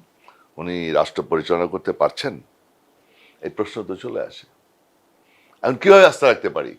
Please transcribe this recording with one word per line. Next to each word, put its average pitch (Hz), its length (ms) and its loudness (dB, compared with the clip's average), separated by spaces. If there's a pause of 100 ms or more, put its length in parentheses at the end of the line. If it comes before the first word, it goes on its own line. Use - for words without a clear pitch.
(580)
উনি 85 340 -8
রাষ্ট্র 73 320 -2
পরিচালনা 85 440 -2
করতে 92 240 -8
পারছেন? 85 480 -4 (1000)
এই - 80 -8
প্রশ্ন 107 340 -8
তো 92 120 -10
চলে 110 260 -10
আসে। - 260 -14 (1120)
এখন 127 140 0
কিভাবে 196 300 8
আস্থা 147 220 4
রাখতে 110 220 2
পারি, 73 300 -8